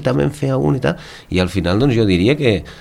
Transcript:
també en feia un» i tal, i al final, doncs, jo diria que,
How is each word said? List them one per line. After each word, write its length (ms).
també 220
en 80
feia 260
un» 200
i 20
tal, 180
i 120
al 80
final, 300
doncs, 180
jo 80
diria 320
que, 220